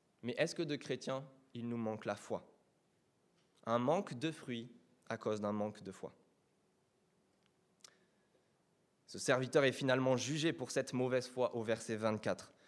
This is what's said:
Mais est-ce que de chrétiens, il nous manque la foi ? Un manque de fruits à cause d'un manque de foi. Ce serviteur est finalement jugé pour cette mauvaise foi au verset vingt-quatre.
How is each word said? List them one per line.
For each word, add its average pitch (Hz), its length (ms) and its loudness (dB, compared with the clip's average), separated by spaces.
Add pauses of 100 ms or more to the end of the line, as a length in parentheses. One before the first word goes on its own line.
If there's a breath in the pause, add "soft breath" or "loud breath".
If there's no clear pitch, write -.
(240)
Mais 120 140 -4
est-ce 165 180 0
que 170 80 -4
de 147 120 -2
chrétiens, 135 480 -6 (300)
il 117 160 -6
nous 120 80 -2
manque 110 280 -4
la 104 100 -2
foi ? - 340 -6 (1160)
Un 113 120 2
manque 147 380 2
de 143 160 -4
fruits 123 400 -10 (360)
à 113 100 -4
cause 107 220 -2
d'un 104 120 0
manque 104 320 -4
de 95 80 -10
foi. - 220 -12 (3000 soft breath)
Ce - 140 -12
serviteur 131 440 4
est 131 80 8
finalement 131 460 4
jugé 151 360 0
pour 127 180 -6
cette 131 220 -2
mauvaise 127 340 2
foi 123 280 0
au 117 60 0
verset 110 340 -2
vingt-quatre. 107 560 0 (160 soft breath)